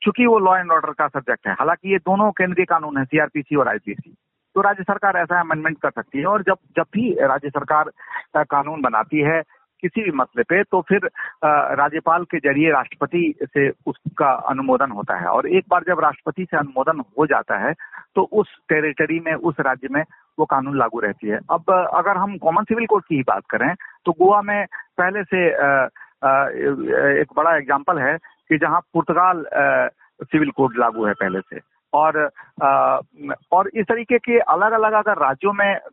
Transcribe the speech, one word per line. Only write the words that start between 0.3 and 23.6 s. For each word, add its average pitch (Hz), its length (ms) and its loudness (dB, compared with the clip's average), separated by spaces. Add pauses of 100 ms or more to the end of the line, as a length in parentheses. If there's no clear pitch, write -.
law 185 240 2
and 165 140 2
order 151 180 -4
का 147 120 0
सब्जेक्ट 127 380 -4
है। 98 80 -2
हालांकि 170 380 -2
ये 190 60 2
दोनों 196 320 0
केंद्रीय 180 360 0
कानून 156 320 -2
है, 135 60 -2
सीआरपीसी 151 520 -2
और 127 120 2
आईपीसी। 104 460 -8 (400)
तो 196 60 0
राज्य 202 220 0
सरकार 196 340 -2
ऐसा 175 240 0
अमेंडमेंट 160 400 -4
कर 143 100 -2
सकती - 280 -8
है। 143 80 -4
और 202 160 0
जब, 190 140 0 (200)
जब 165 160 0
भी 220 200 -2
राज्य 139 380 0
सरकार, 151 400 0 (460)
अ, 151 60 2
कानून 147 380 -2
बनाती 127 380 0
है 156 240 0 (380)
किसी 185 220 -4
भी 202 80 -2
मसले 127 320 -2
पे, 175 200 0
तो 190 180 -2
फिर, 190 180 0 (440)
अ, 147 320 2
राज्यपाल 156 500 0
के 170 140 -6
जरिए 143 320 2
राष्ट्रपति 147 720 -2
से 139 280 0 (160)
उसका 147 440 -2
अनुमोदन 131 600 0
होता 104 260 -4
है। 87 100 -6
और 120 220 0
एक 185 220 2
बार 175 160 2
जब 170 140 0
राष्ट्रपति 156 440 -2
से 170 120 -6
अनुमोदन 143 440 -2 (180)
हो 156 80 2
जाता 120 320 -2
है, 123 160 -2 (400)
तो 190 80 2
उस 208 240 0 (220)
टेरिटरी 156 520 -2
में, 165 140 -4
उस 160 260 -2
राज्य 131 300 -2
में 147 140 -2 (340)
वो 156 60 0
कानून 139 340 -2
लागू 117 220 0
रहती 104 280 -4
है। 107 100 -2 (120)
अब, 165 200 0
अ, 180 280 2
अगर 190 180 0
हम 190 220 -4
कॉमन 170 260 0
सिविल 226 220 -2
कोड 202 160 2
की - 140 -4
ही 135 60 0
बात 98 280 -2
करें, 123 240 0 (300)